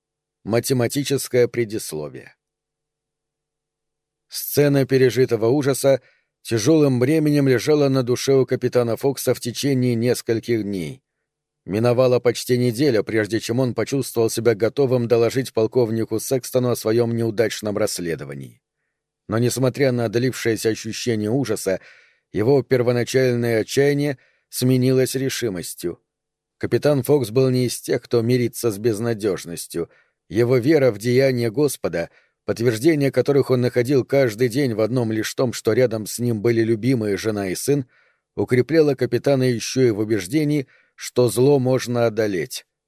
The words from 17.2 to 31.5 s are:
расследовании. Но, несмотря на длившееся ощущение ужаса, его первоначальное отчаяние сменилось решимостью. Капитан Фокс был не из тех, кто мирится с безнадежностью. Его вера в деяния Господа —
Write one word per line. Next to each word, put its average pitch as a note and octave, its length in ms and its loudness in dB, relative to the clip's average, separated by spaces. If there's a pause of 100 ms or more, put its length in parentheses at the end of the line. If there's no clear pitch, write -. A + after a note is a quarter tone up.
расследовании. D2 840 -6 (680)
Но, G#2+ 120 -2
несмотря B2+ 520 0
на A#2+ 180 -2
длившееся A2+ 600 -2
ощущение G#2+ 640 -4
ужаса, A2 480 -2 (520)
его B2+ 300 2
первоначальное A#2+ 1000 0
отчаяние C#3+ 580 0 (300)
сменилось B2+ 680 2
решимостью. G2+ 840 -6 (600)
Капитан C3 440 0
Фокс C3+ 280 0
был C3 180 2
не B2+ 160 2
из A#2 160 -6
тех, C#3 200 -2
кто A#2+ 200 0
мирится A#2+ 480 0
с G2 80 -2
безнадежностью. G2 1120 -4 (400)
Его A#2+ 280 2
вера C3 340 4
в G2+ 80 -4
деяния B2 500 2
Господа — G2 600 -2 (360)